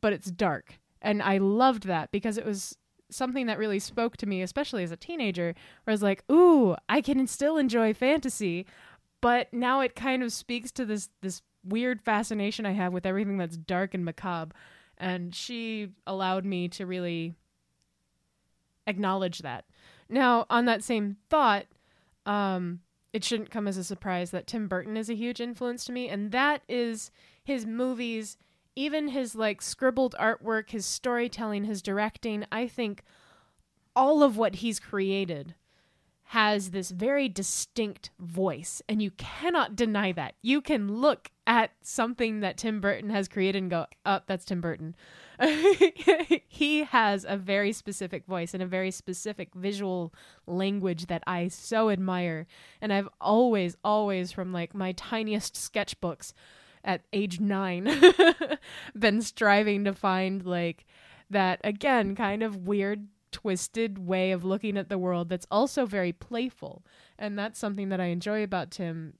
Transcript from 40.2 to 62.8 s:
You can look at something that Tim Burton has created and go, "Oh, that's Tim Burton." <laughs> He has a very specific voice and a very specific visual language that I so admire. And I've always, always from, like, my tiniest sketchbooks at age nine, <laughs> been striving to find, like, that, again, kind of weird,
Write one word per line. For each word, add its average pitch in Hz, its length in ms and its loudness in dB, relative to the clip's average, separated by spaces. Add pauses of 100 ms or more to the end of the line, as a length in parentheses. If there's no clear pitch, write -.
You 269 200 2
can 208 280 0 (100)
look - 300 2 (160)
at 226 240 4 (120)
something 226 580 -2
that 196 160 -2
Tim 220 240 -4
Burton 202 300 -2
has 202 180 0
created 196 340 0
and 180 80 -4
go, 165 160 -2 (200)
"Oh, 196 200 2
that's 185 200 -4
Tim 180 140 -4
Burton." 165 360 -6 (420)
<laughs> 240 60 2 (1040)
He 302 360 0
has 208 440 4
a 196 80 -2
very 202 360 0
specific 196 540 -8
voice 175 280 -6
and 185 80 -4
a 185 40 -4
very 185 260 -2
specific 190 640 -10
visual 185 600 -4 (320)
language 180 600 -2
that 170 200 -4
I 175 220 -2
so 220 420 0
admire. 180 560 -2 (340)
And 214 120 -2
I've 196 160 0 (120)
always, 208 640 4
always 202 480 0
from, 185 220 -8
like, 170 220 -4
my 185 180 -4
tiniest 214 640 -4
sketchbooks - 800 -6 (520)
at 185 180 -2 (100)
age 196 280 -2
nine, 196 480 0 (600)
<laughs> - 500 -8
been 214 240 4
striving 208 600 4
to 202 80 0
find, 190 540 0
like, 175 400 -4 (440)
that, 190 340 2
again, 208 500 2
kind 208 300 -2
of 196 240 -6
weird, 208 400 0 (240)